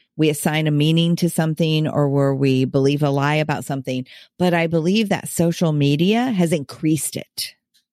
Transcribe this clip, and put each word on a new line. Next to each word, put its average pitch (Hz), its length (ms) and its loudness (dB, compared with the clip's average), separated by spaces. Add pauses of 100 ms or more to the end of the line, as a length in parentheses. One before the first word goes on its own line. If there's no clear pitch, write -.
(160)
we 156 140 2
assign 156 380 -2
a 151 40 2
meaning 165 460 2
to 170 120 0
something 156 600 0
or 143 200 0
where 139 240 2
we 135 320 2
believe 139 380 0
a 143 60 2
lie 143 260 0
about 151 300 -2
something. 127 400 -6 (340)
But 175 140 2
I 165 140 2
believe 180 420 0
that - 180 -4
social 170 460 0
media 175 580 2
has 175 220 2
increased 156 640 -4
it. - 360 -12 (400)